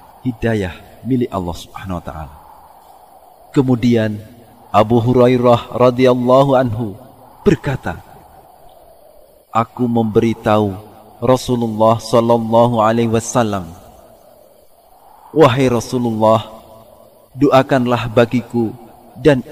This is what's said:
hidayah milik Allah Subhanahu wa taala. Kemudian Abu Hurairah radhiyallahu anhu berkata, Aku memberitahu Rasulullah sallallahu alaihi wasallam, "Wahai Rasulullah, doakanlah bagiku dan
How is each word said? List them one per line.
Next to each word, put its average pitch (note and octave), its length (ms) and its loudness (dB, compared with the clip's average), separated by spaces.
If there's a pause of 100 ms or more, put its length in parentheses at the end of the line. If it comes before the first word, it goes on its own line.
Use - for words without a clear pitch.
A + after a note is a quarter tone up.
(220)
hidayah A2+ 540 -4 (300)
milik A#2+ 260 -2
Allah F2 240 -6
Subhanahu - 460 -12
wa - 40 -16
taala. D2+ 300 -14 (1200)
Kemudian A#2 640 0 (520)
Abu G#2+ 320 2
Hurairah B2 720 2
radhiyallahu B2+ 800 2
anhu A#2 400 -2 (480)
berkata, - 560 -2 (1500)
Aku A#2 320 -4
memberitahu A2 960 0 (400)
Rasulullah A#2 800 0
sallallahu A#2 800 2
alaihi A2+ 320 0
wasallam, G#2+ 560 -4 (1700)
"Wahai C3+ 320 4
Rasulullah, A2+ 800 0 (880)
doakanlah B2+ 720 0
bagiku A#2 640 -2 (480)
dan C3+ 320 2